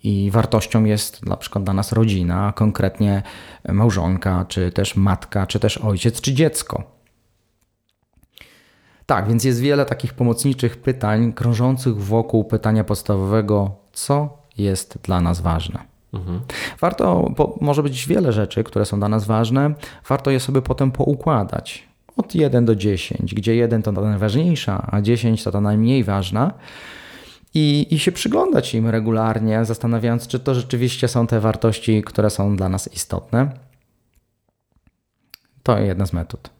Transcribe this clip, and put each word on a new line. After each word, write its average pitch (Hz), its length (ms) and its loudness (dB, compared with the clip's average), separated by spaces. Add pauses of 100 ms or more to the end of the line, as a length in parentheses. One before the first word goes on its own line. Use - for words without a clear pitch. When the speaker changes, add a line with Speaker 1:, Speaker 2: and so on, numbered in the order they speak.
Speaker 1:
i 101 280 2
wartością 110 520 2
jest 107 420 0
na - 120 -4
przykład - 260 -6
dla 95 100 -2
nas 95 180 0
rodzina, 98 560 2
a 101 40 0
konkretnie 101 720 0 (500)
małżonka, 92 720 2
czy 90 240 -2
też - 240 -2
matka, 98 520 0
czy - 120 -2
też 107 180 0
ojciec, 107 440 -2
czy 139 120 0
dziecko. 156 500 -2 (2250)
Tak, 104 220 2
więc 117 160 2
jest 127 160 2
wiele 139 260 2
takich 127 280 -6
pomocniczych 123 640 0
pytań 117 560 0
krążących 123 680 0
wokół 113 420 2
pytania 107 400 0
podstawowego, 101 880 0 (220)
co 147 440 -2 (200)
jest 98 460 -2
dla 90 180 0
nas 87 200 0
ważne. 82 380 -2 (340)
Speaker 2:
Mhm. 92 280 -6 (380)
Speaker 1:
Warto, 175 580 2
bo - 240 0
może 147 220 2
być 131 240 -4
wiele 170 260 2
rzeczy, 107 300 0
które 104 220 -2
są 101 140 -2
dla 104 100 0
nas 107 160 0
ważne, 117 480 2 (340)
warto 139 240 0
je 131 80 2
sobie 135 220 0
potem 131 300 0
poukładać. 131 960 -2 (300)
Od - 180 -4
jeden 131 300 4
do 113 100 4
dziesięć, 95 600 -2
gdzie 107 200 0
jeden 117 280 2
to 107 80 -2
najważniejsza, 104 1000 0
a 104 100 0
dziesięć 113 420 2
to 104 80 -4
ta 101 100 0
najmniej 110 420 4
ważna. 98 480 0 (1000)
I, 147 380 2
i 156 80 0
się 180 120 2
przyglądać 277 640 0
im 113 120 0
regularnie, 110 800 0
zastanawiając, 117 600 -2
czy 131 120 -4
to 131 160 0
rzeczywiście 123 520 -2
są 117 200 2
te 113 120 2
wartości, 110 640 2
które 104 260 0
są 101 260 0
dla 92 140 0
nas 95 240 -4
istotne. - 580 -2 (2000)
To 110 160 2
jedna 98 260 0
z - 80 -4
metod. - 360 -8 (100)